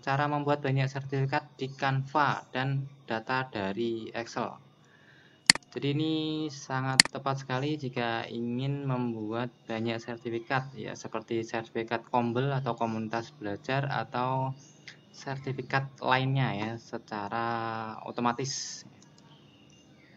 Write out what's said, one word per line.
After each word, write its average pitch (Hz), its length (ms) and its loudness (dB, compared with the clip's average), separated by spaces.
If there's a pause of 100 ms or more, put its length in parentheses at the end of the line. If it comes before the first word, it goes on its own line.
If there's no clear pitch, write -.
cara 143 240 2
membuat 147 320 2
banyak 135 320 2
sertifikat 135 640 -2
di 135 160 -6
Canva 135 800 2
dan 135 320 0 (240)
data 131 400 0
dari 110 640 -2
Excel. 117 480 -6 (1120)
Jadi, 139 240 0
ini 156 180 2 (380)
sangat 131 480 4
tepat 135 480 2
sekali 143 320 0
jika 120 480 -2
ingin 123 560 -2
membuat 120 640 0 (160)
banyak 113 320 0
sertifikat, 117 800 -2
ya, 101 160 -8
seperti 113 560 -4
sertifikat 113 640 -2
Kombel 123 400 2
atau 131 240 0
komunitas 113 560 -2
belajar 131 560 -2
atau 127 640 -2 (580)
sertifikat 135 800 -2 (100)
lainnya, 131 540 4
ya, 107 240 -2
secara 113 680 -4 (600)
otomatis. 120 800 -2 (1300)